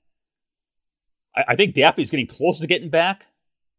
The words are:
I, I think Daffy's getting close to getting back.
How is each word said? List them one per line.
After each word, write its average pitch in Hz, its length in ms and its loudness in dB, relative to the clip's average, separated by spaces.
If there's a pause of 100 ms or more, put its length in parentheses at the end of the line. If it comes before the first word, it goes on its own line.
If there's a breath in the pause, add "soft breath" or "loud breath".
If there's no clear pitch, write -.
(1300)
I, 113 140 0
I 120 80 0
think 196 180 0
Daffy's 165 360 2
getting 131 160 -2
close 156 340 -2
to 160 60 -6
getting 170 240 -2
back. 170 340 0 (540)